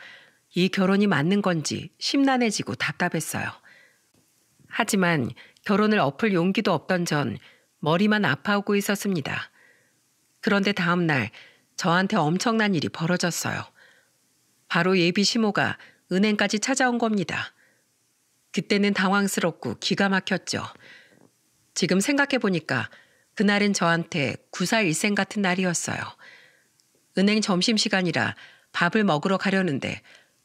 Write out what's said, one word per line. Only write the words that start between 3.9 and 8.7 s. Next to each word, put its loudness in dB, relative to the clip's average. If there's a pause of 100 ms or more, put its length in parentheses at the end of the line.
하지만 0 (340)
결혼을 2
엎을 0
용기도 2
없던 -2
전 -2 (420)
머리만 2
아파오고 0